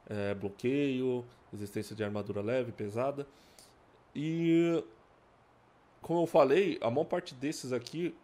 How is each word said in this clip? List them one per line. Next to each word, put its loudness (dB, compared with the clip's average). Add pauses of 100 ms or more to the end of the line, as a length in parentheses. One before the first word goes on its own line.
é, -2
bloqueio, -2 (300)
resistência -8
de -4
armadura -4
leve, -2
pesada. -4 (880)
E, 4 (1160)
como 0
eu 2
falei, 6
a 2
maior 0
parte -4
desses -6
aqui -4